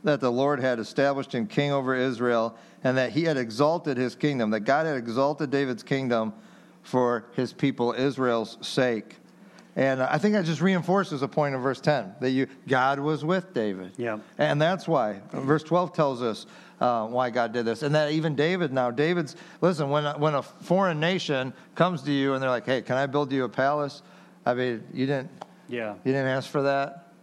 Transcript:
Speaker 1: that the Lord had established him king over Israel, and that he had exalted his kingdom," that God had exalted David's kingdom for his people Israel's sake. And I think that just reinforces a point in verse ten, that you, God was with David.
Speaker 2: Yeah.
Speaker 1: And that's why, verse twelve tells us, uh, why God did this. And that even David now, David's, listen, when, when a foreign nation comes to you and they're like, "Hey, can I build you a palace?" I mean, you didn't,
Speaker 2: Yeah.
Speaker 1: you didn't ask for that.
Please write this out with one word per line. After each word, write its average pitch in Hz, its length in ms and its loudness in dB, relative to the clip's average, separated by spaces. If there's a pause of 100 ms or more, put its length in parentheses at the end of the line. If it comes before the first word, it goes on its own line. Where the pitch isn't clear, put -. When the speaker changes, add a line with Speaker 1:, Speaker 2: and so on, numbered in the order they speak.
Speaker 1:
that 147 180 2
the 127 100 2
Lord 139 300 2
had 127 180 2
established 135 560 0
him 117 100 0
king 143 280 0
over 131 200 0
Israel, 120 640 0 (280)
and 131 140 2
that 127 140 0
he 151 120 0
had 165 140 2
exalted 135 600 0
his 123 180 -2
kingdom," 135 360 0
that 107 100 0
God 135 240 2
had 156 100 -2
exalted 131 560 -2
David's 131 320 -2
kingdom 120 500 0 (500)
for 123 500 0
his 123 180 -2
people 120 420 0
Israel's 123 680 0
sake. 123 560 -2 (580)
And 131 260 2
I 127 160 2
think 208 160 2
that 202 120 2
just 160 160 -2
reinforces 180 600 2
a 135 60 0
point 143 260 0
in 131 80 -4
verse 127 200 0
ten, 117 400 0
that 131 100 2
you, 131 160 2 (200)
God 135 320 2
was 147 240 -2
with 180 300 -2
David. 95 440 -4
Speaker 2:
Yeah. 117 200 -4 (220)
Speaker 1:
And 147 200 2
that's 165 280 0
why, 110 340 0 (100)
verse 139 320 2
twelve 175 300 0
tells 135 300 0
us, 110 240 -4 (320)
uh, 120 280 2
why 123 220 0
God 117 240 0
did 120 120 0
this. 113 180 -2
And 147 100 0
that 151 180 2
even 156 240 0
David 160 360 0
now, 127 180 0
David's, 151 460 0 (260)
listen, 160 280 2
when, 147 160 2 (140)
when 151 160 2
a 135 60 2
foreign 175 580 0
nation 151 540 -2 (220)
comes 170 280 2
to 143 80 -2
you 139 220 2
and 131 80 -2
they're 131 80 0
like, 120 160 0
"Hey, 127 160 0
can 127 160 -2
I 135 80 2
build 139 260 -2
you 131 120 0
a 123 60 -2
palace?" 143 520 -2 (460)
I 127 80 2
mean, 123 280 -2 (100)
you 127 140 0
didn't, 139 220 -4 (380)
Speaker 2:
Yeah. 113 260 -6 (120)
Speaker 1:
you 131 80 2
didn't 135 160 0
ask 131 200 -2
for 151 140 0
that. 139 400 -2 (200)